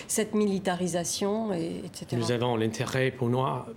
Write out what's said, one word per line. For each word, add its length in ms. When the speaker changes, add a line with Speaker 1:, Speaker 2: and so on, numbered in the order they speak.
Speaker 1:
cette 260
militarisation, 1200
et, 40
et 340
cetera ? 280
Speaker 2:
Nous 120
avons 240
l'intérêt 560
pour 160
nous, 140